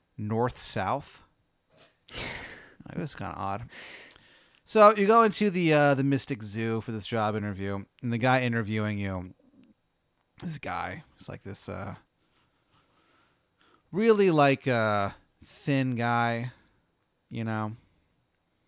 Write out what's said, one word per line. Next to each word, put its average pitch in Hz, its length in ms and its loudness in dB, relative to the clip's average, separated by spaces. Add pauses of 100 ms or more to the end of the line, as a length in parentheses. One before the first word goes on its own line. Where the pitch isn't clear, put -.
(160)
north-south. 110 1080 -4 (1600)
Like, - 140 -16
this 170 120 -6
is - 40 -12
kinda 90 220 -10
odd. 98 340 -6 (960)
So 214 300 8
you 202 100 2
go 226 160 8
into 208 260 2
the, 170 240 2
uh, 143 220 6
the 135 100 0
Mystic 135 380 -2
Zoo 113 400 -4
for 117 100 -10
this 107 140 -8
job 107 300 -2
interview, 98 480 -6 (180)
and 120 100 -4
the 117 60 0
guy 127 240 4
interviewing 107 560 -2
you, 92 340 -6 (1080)
this 156 160 -8
guy, 90 460 -8 (120)
he's - 120 -18
like - 140 -14
this, - 280 -12
uh, 95 240 -10 (2000)
really, 202 400 4
like, 143 360 4
uh, 107 440 2 (340)
thin 135 500 -2
guy, 117 580 -2 (800)
you 117 140 -6
know. 110 320 -6 (920)